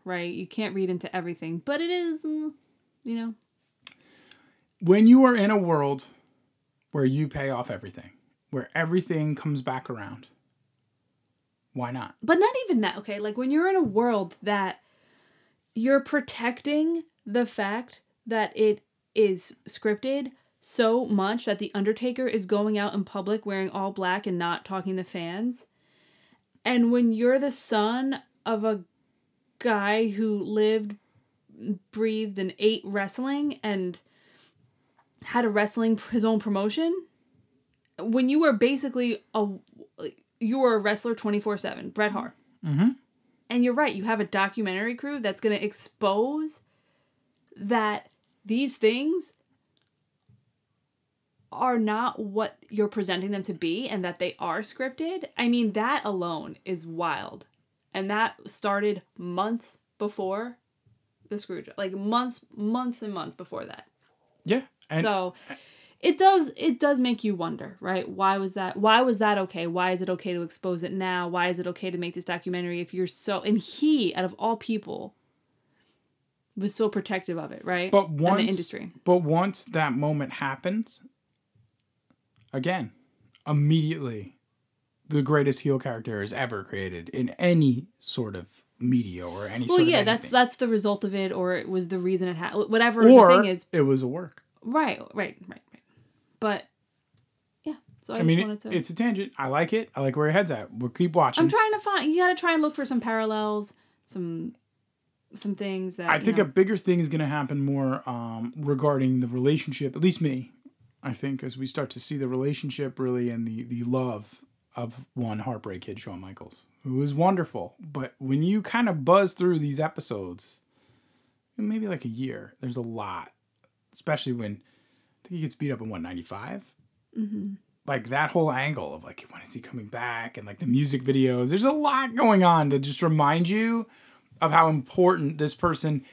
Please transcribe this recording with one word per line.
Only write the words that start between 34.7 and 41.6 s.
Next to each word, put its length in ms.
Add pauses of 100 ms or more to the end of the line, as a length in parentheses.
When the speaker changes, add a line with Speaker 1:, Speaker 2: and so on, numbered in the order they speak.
Speaker 1:
had 200
a 40
wrestling, 500 (100)
his 160
own 140
promotion, 640 (920)
when 300
you 120
were 100
basically 720 (120)
a, 120 (920)
you 200
were 140
a 60
wrestler 360
twenty-four 420
seven, 340